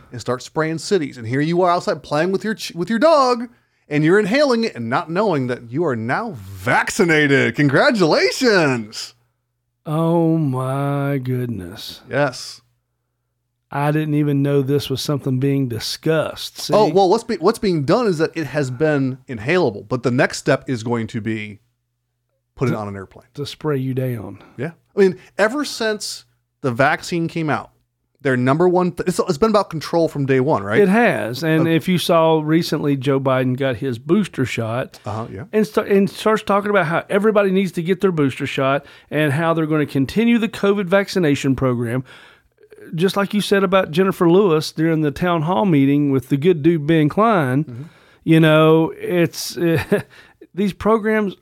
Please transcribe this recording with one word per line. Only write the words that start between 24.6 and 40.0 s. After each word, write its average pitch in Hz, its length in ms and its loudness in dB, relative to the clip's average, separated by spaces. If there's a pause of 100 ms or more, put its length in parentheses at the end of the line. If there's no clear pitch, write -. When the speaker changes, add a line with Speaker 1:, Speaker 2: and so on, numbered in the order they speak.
Speaker 1:
I 196 40 0
mean, 190 180 2 (200)
ever 233 280 -2
since - 600 -6 (360)
the 135 100 -2
vaccine 165 560 0
came 156 220 -4
out, 107 220 -4 (500)
their 131 160 0
number 139 320 2
one, 180 240 2
th-, - 160 -6
it's, 175 100 -2
it's 165 180 -2
been 220 120 2
about 202 200 2
control 165 380 -2
from 143 180 -4
day 131 140 2
one, 127 240 0
right? 104 160 0
Speaker 2:
It 202 80 4
has. 143 560 0
And 160 180 2
Speaker 1:
Okay. 165 140 2
Speaker 2:
if 156 140 0
you 180 80 2
saw 160 460 2
recently, 156 520 0
Joe 135 240 0
Biden 131 380 0
got 135 180 -2
his 120 240 -6
booster 156 460 -2
shot 113 600 -6
Speaker 1:
Uh-huh, 113 240 -8
yeah. - 220 -14
Speaker 2:
and 214 160 2
sta-, 214 160 -2
and 196 260 2
starts 214 340 -2
talking 202 280 0
about 190 140 2
how 160 240 -2
everybody 202 420 2
needs 190 220 0
to 175 100 -4
get 185 180 -2
their 196 120 2
booster 143 340 0
shot 139 380 -2 (260)
and 147 220 0
how 165 200 0
they're 160 140 0
gonna 151 180 0
continue 202 540 0